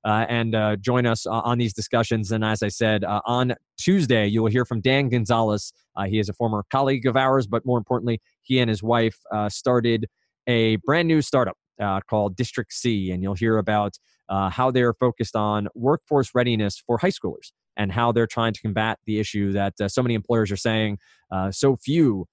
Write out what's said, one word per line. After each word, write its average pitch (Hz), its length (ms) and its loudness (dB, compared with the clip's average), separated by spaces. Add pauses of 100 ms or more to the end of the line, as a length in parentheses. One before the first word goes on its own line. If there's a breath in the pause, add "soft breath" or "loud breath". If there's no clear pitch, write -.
uh, 107 240 0
and, 117 260 -2
uh, 107 220 2
join 123 300 0
us, 113 200 0
uh, - 40 -4
on 117 280 0
these 117 140 0
discussions. 110 580 0
And 110 140 0
as 110 180 0
I 107 60 0
said, 107 340 0
uh, 101 220 -2
on 123 300 0 (240)
Tuesday, 127 480 2
you 107 160 2
will 110 80 2
hear 123 140 2
from 113 160 -4
Dan 135 280 2
Gonzalez. 113 640 0 (240)
Uh, 98 80 -4
he 101 140 0
is 101 100 0
a 104 60 -8
former 110 360 -2
colleague 135 360 0
of 123 100 2
ours, 131 300 2
but 113 180 -4
more 123 140 0
importantly, 113 420 -2 (220)
he 131 180 0
and 120 80 2
his 107 140 -2
wife, 113 360 2 (140)
uh, 104 160 -2
started 117 580 0 (400)
a 113 300 2
brand 165 320 0
new 160 140 4
startup, 123 340 0 (240)
uh, 98 220 -2
called 101 340 -2
District - 360 -6
C, 101 380 -2
and 90 120 -4
you'll 98 120 -4
hear 110 220 2
about, 104 420 0 (300)
uh, 98 200 0
how 127 220 0
they're 123 240 2
focused 120 420 -2
on 104 380 0
workforce 135 600 0
readiness 117 520 0
for 120 100 0
high 180 140 2
schoolers - 420 -10 (240)
and 101 160 -2
how 120 180 2
they're 117 160 2
trying 113 280 -2
to - 60 -14
combat 110 440 -2
the 107 140 -2
issue 101 340 -2
that, 98 280 -2
uh, 104 60 0
so 127 160 0
many 120 120 0
employers 110 360 0
are 101 60 -2
saying, 110 420 -2 (320 soft breath)
uh, 92 200 -2
so 135 260 2
few 131 560 0